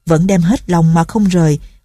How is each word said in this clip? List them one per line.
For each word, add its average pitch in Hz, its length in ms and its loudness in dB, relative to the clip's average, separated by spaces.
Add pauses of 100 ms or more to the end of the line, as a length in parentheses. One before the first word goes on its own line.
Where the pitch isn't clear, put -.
vẫn 165 200 2
đem 190 160 0
hết 185 280 -2
lòng 165 240 2
mà 165 100 2
không 214 200 -4
rời, 170 340 0 (260)